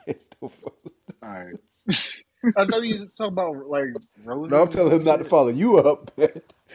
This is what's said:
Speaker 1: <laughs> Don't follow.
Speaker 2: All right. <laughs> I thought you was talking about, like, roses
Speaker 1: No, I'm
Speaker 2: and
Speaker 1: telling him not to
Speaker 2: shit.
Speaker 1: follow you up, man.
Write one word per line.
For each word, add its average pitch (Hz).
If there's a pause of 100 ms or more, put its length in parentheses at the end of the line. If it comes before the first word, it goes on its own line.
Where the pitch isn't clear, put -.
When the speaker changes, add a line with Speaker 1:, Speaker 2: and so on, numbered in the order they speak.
Speaker 1:
<laughs> -
Don't -
follow. - (480)
Speaker 2:
All 220
right. 180 (300)
<laughs> - (340)
I 196
thought 226
you 214
was 202
talking 214
about, 151
like, 143 (360)
roses 139
Speaker 1:
No, 151
I'm 170
Speaker 2:
and -
Speaker 1:
telling 165
him 160
not 151
to -
Speaker 2:
shit. -
Speaker 1:
follow 143
you 180
up, 143
man. 151 (320)